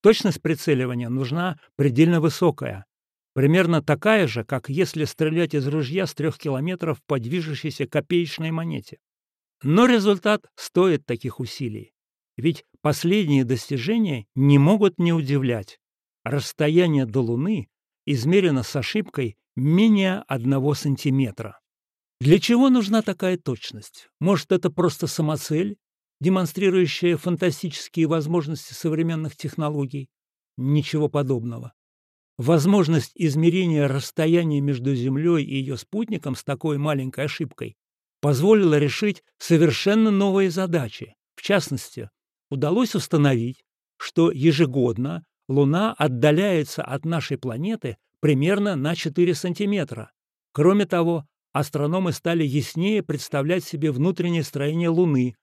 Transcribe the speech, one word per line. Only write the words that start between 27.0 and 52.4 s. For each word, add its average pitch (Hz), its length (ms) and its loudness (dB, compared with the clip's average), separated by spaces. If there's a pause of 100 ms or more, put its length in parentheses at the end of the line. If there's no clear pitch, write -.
фантастические 170 880 -2
возможности 156 680 -4
современных 160 640 -4
технологий? 143 720 -6 (480)
Ничего 147 520 0
подобного. 123 640 -4 (640)
Возможность 160 800 2
измерения 165 720 2
расстояния 156 760 0
между 139 340 -2
Землей 139 500 0
и 135 120 -6
ее 135 200 -6
спутником 208 580 -6
с - 80 -12
такой 143 360 -4
маленькой 139 480 -4
ошибкой 127 500 -8 (440)
позволила 156 580 4
решить 147 440 -2 (160)
совершенно 180 720 4
новые 196 400 2
задачи. 170 640 -4 (220)
В - 60 -20
частности, 135 680 -4 (400)
удалось 160 440 0
установить, 135 680 0 (360)
что 170 320 2
ежегодно 139 920 0 (240)
Луна 147 460 2
отдаляется 151 880 0
от 139 240 -8
нашей 165 320 -4
планеты 131 580 -6 (240)
примерно 175 560 2
на 147 180 -2
четыре 170 400 0
сантиметра. 175 800 -4 (400)
Кроме 190 340 4
того, 170 400 0 (260)
астрономы 151 600 -2
стали 170 320 0